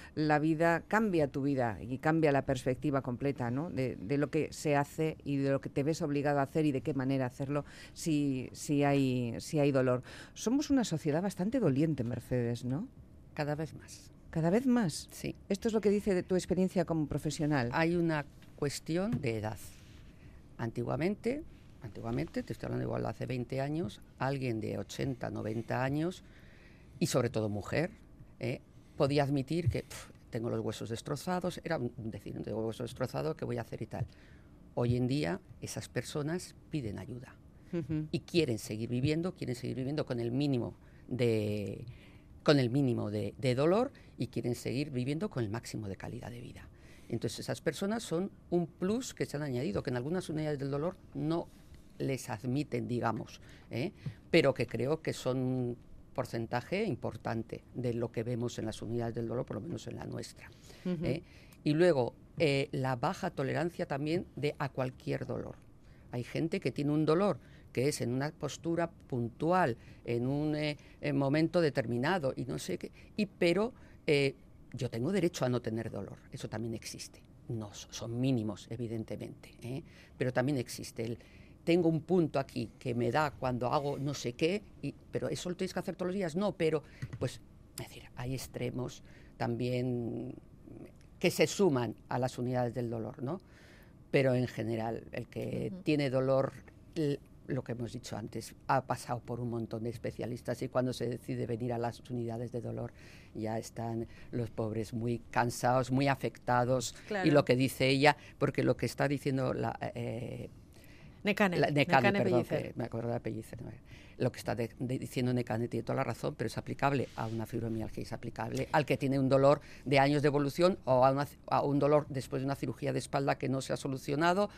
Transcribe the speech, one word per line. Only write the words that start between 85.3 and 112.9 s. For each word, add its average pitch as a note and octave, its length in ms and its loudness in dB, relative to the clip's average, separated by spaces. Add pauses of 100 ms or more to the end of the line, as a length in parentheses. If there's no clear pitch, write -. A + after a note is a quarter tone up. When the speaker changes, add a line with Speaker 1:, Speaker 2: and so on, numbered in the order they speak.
Speaker 2:
lo F3 60 -4
tienes F#3 180 -4
que F#3+ 60 -2
hacer F3 140 -4
todos F3+ 140 -4
los F3+ 60 -4
días". F3 220 -2
No, G3 200 0
pero, D#3 260 2 (360)
pues, - 240 -4 (360)
es - 100 -10
decir, - 160 -16 (120)
hay B2 160 -6
extremos B2 720 -6 (340)
también A#2+ 1000 -2 (800)
que F3 120 4
se D#3+ 160 4
suman C3 480 4 (140)
a B2+ 100 -2
las B2+ 200 0
unidades B2 340 0
del B2 160 -4
dolor, A2+ 340 -6
¿no? D#3 200 -4 (680)
Pero C3+ 240 6
en B2 120 4
general, A2+ 680 -2
el A#2 160 -6
que A#2+ 420 -4
Speaker 3:
Ujú. F3+ 120 -10
Speaker 2:
tiene C#3+ 260 2
dolor, C3 440 2 (420)
l-, C#3+ 260 0 (280)
lo B2+ 160 -2
que - 80 -6
hemos A#2 200 -6
dicho A#2+ 240 -8
antes, A2+ 380 -8 (140)
ha C3 180 4
pasado B2 340 -4
por A#2+ 200 -6
un A#2+ 100 -2
montón A2+ 320 -4
de A#2 80 -4
especialistas A#2 720 -6
y C3 60 -4
cuando B2+ 240 2
se A#2+ 160 -2
decide B2 380 -4
venir A#2+ 260 -2
a A#2 60 -2
las A#2 300 -4
unidades A#2 440 -4
de B2 80 -4
dolor A#2 320 -6 (420)
ya A2 240 -2
están A2+ 480 -4 (240)
los A#2 200 -2
pobres A2 440 -4
muy A#2 260 -2 (100)
cansados, B2 600 2
muy C3 160 4
afectados. B2 880 2 (140)
Speaker 3:
Claro. F#3+ 200 2
Speaker 2:
Y D3+ 40 6
lo C#3 120 8
que B2 120 6
dice C3 320 4
ella, C#3 280 8 (220)
porque C3 240 2
lo B2+ 140 4
que - 100 -2
está C#3 220 0
diciendo C3+ 460 0
la... A#2+ 220 -2 (180)
Eh, A#2+ 560 -6 (720)
Speaker 3:
Necane, G3 340 2
Speaker 2:
La, C#3+ 120 6
Necane, C#3+ 400 6
Speaker 3:
Necane G3+ 140 2
Speaker 2:
perdón, F3 200 4
Speaker 3:
Pellicer. - 280 -4
Speaker 2:
que - 60 -10
me A#2+ 60 0
acuerdo A#2 240 -4